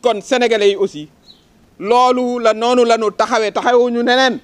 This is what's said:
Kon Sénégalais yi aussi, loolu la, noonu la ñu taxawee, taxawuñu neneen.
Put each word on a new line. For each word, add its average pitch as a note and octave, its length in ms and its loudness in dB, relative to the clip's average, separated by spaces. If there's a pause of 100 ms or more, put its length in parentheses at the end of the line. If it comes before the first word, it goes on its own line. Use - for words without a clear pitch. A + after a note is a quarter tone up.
Kon A3 180 0
Sénégalais A3+ 500 0
yi G3 60 -2
aussi, D3+ 320 -6 (680)
loolu B3 640 0
la, A3 100 2
noonu A#3+ 320 0
la A#3 140 2
ñu G#3+ 140 -2
taxawee, A3 380 -2
taxawuñu A#3+ 520 0
neneen. B3 420 0